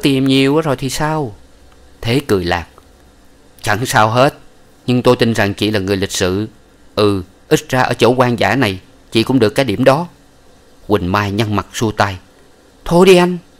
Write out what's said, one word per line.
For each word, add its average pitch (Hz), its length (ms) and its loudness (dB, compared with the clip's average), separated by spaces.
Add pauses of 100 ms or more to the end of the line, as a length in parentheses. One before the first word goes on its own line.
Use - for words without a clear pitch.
tìm 135 220 0
nhiều 135 300 2
quá 160 80 0
rồi 143 140 -2
thì 131 140 -6
sao?" 151 440 -6 (640)
Thế 120 260 -2
cười 95 180 0
lạc. 87 220 -4 (960)
"Chẳng 110 240 -2
sao 110 240 2
hết, 127 280 0 (480)
nhưng 123 160 0
tôi 123 140 4
tin 117 160 0
rằng 101 220 -2
chị 104 160 -2
là 107 100 -2
người 98 160 -2
lịch 95 160 -4
sự. 98 360 -2 (460)
Ừ, 101 280 0 (260)
ít 156 200 0
ra 127 140 0
ở 123 120 -2
chỗ 117 160 2
quan 123 280 0
giả 101 180 0
này, 101 220 -2 (340)
chị 113 100 2
cũng 131 160 0
được 107 120 2
cái 139 140 0
điểm 110 200 -2
đó." 151 220 2 (800)
Huỳnh 92 240 0
Mai 101 180 -2
nhăn 107 260 -4
mặt 95 180 -4
xua 113 160 -2
tay. 101 260 -2 (680)
"Thôi 175 220 2
đi 185 100 8
anh, 175 220 0 (220)